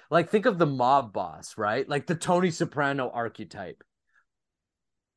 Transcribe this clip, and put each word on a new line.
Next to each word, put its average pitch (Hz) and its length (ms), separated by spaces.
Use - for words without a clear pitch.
Like, 170 200
think 208 160
of 214 120
the 165 80
mob 131 480
boss, 85 440
right? 110 300
Like, 143 200
the 170 80
Tony 180 360
Soprano 139 580
archetype. 104 760